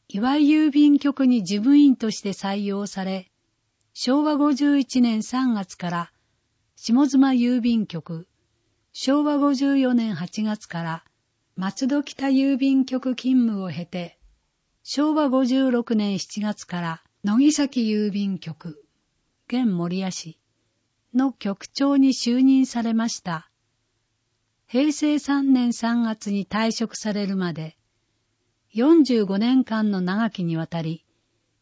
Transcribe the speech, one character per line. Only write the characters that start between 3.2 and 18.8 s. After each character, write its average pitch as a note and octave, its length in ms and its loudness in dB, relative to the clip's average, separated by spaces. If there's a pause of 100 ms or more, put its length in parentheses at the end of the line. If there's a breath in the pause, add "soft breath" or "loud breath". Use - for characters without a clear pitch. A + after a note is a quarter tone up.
昭 C#4 300 0
和 D4+ 120 0
五 D4 180 2
十 C#4+ 260 2
一 B3+ 200 0
年 A3+ 220 2
三 B3+ 320 -2
月 G3 240 -8
か F3 140 -6
ら E3+ 200 -6 (640)
下 C4 320 2
妻 C4+ 260 4
郵 A#3+ 280 2
便 A3+ 240 0
局、 E3 420 -12 (680)
昭 C#4+ 300 0
和 D4 140 0
五 C#4+ 160 2
十 C#4 240 0
四 B3+ 160 2
年 A3+ 220 -2
八 F3 260 -8
月 G#3+ 260 -6
か E3+ 140 -10
ら E3 220 -8 (520)
松 G3 320 -4
戸 C#4+ 140 -2
北 C4+ 280 -8
郵 C4+ 280 2
便 C4+ 260 2
局 B3+ 320 -4
勤 B3+ 300 2
務 G#3 180 -2
を F#3 60 -8
経 E3 160 -8
て、 F3 340 -12 (600)
昭 D4+ 320 -2
和 D4 160 0
五 C4 160 2
十 C4 240 2
六 A#3+ 260 0
年 G#3 220 0
七 - 240 -10
月 G#3 240 -6
か F3 160 -8
ら E3 220 -8 (200)
乃 A3 220 4
木 D4+ 60 6
崎 C4+ 320 -2
郵 G#3+ 260 0
便 G3 300 -4
局、 - 440 -14 (640)